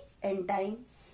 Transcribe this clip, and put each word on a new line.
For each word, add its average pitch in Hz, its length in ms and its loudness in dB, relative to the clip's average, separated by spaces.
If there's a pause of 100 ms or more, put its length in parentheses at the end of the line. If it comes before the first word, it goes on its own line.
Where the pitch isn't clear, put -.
(240)
entine। 196 600 0 (280)